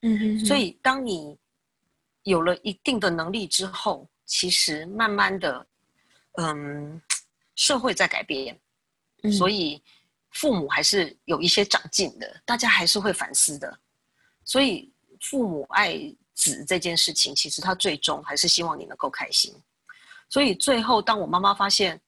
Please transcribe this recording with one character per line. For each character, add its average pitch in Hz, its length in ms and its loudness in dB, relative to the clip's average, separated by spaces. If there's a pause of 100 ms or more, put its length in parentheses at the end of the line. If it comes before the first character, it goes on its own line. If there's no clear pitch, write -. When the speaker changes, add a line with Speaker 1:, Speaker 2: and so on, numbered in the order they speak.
Speaker 1:
嗯 220 160 4
哼 214 200 2
哼。 214 60 -2
Speaker 2:
所 208 100 4
以 226 280 0
当 262 220 2
你 156 340 -6 (840)
有 180 200 2
了 175 160 4
一 202 160 -6 (100)
定 247 160 0
的 190 80 2
能 170 240 -2
力 208 140 -4
之 185 200 -2
后， 185 400 -4 (200)
其 - 240 -2
实 160 340 0
慢 208 240 -2
慢 196 300 2
的， 143 280 -2 (680)
嗯， 147 680 -6 (540)
社 - 240 2
会 240 160 0
在 180 120 2
改 - 160 -2
变， 135 380 -8 (640)
Speaker 1:
嗯。 214 100 0
Speaker 2:
所 185 160 4
以 165 340 -2 (500)
父 302 200 0
母 160 160 0
还 - 140 0
是 170 420 2
有 151 160 -2
一 175 80 2
些 202 160 4
长 - 160 0 (100)
进 151 280 -2
的， - 260 -14
大 240 140 -2
家 240 100 0
还 180 180 4
是 202 140 2
会 202 100 0
反 - 240 -4
思 - 240 2
的。 - 200 -12 (680)
所 - 160 0
以 247 320 0 (300)
父 254 260 -2
母 156 220 -4
爱 185 280 0 (360)
子 - 320 0
这 185 120 0
件 170 160 -4
事 165 160 2
情， 143 240 0
其 151 140 0
实 - 140 -6
他 185 120 0
最 180 220 0
终 147 260 -2
还 143 140 -6
是 175 100 2
希 170 160 2
望 160 160 -4
你 - 60 -10
能 - 140 -16
够 139 100 -2
开 - 220 -6
心。 - 240 0 (720)
所 277 140 2
以 233 120 4
最 240 280 2
后 226 180 4
当 214 180 2
我 180 80 -4
妈 175 140 2
妈 202 140 4
发 202 160 0
现， 190 380 2